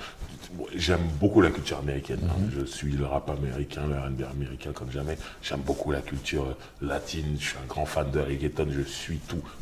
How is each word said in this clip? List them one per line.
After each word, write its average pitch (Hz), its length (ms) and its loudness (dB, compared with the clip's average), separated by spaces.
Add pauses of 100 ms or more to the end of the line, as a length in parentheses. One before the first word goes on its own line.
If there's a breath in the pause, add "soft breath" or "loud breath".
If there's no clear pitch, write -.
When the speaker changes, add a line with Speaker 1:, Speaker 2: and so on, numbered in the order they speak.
(760 loud breath)
Speaker 1:
j'aime 85 240 4 (180)
beaucoup 101 220 8
la 82 100 10
culture 71 280 -2
américaine, 69 460 -2
hein. 85 140 4
Speaker 2:
Mhm. 101 120 4 (100)
Speaker 1:
Je 67 60 0
suis 71 260 -2
le 69 140 2
rap 71 240 0
américain, 71 580 -2
le 73 80 2
R 67 80 -2
and 67 80 -2
B 65 180 -2
américain 67 420 -6
comme 65 200 -8
jamais. 73 240 -2 (260 loud breath)
J'aime - 180 -2
beaucoup 67 300 0
la 69 120 2
culture 67 520 -2 (260 soft breath)
latine. 71 580 -2
Je - 80 -4
suis - 100 -4
un 65 100 -8
grand 76 200 -2
fan 71 260 0
de 73 80 4
reggaeton. 71 500 0
Je 69 120 2
suis - 340 -4
tout. 73 260 -4 (200 loud breath)